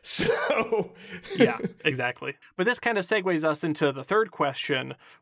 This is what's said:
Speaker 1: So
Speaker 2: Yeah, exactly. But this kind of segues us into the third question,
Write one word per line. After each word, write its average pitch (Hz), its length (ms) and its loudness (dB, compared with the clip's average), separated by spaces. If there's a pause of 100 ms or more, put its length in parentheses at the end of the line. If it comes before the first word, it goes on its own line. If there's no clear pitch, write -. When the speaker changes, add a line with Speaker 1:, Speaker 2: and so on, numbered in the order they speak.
Speaker 1:
So - 840 0 (420)
Speaker 2:
Yeah, 165 220 4 (260)
exactly. 127 520 -2 (220)
But 185 80 2
this 240 140 0
kind 233 200 0
of 185 60 -2
segues 185 380 2
us 156 200 0
into 151 280 2
the 131 120 -8
third 214 260 0
question, 131 640 -2 (280)